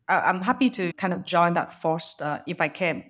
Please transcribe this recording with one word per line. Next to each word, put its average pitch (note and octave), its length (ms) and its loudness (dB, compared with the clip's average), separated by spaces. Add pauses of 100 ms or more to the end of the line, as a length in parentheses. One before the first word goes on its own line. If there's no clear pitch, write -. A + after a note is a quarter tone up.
I, F3+ 120 4
I'm F#3 220 0
happy B3+ 280 2
to F3 240 -4
kind F3+ 200 -2
of F3 120 -6
join E3+ 280 4
that - 280 -2
force, E3 400 -2
uh, D3 240 -4
if E3+ 160 -4
I D#3 60 2
can. D#3 420 -2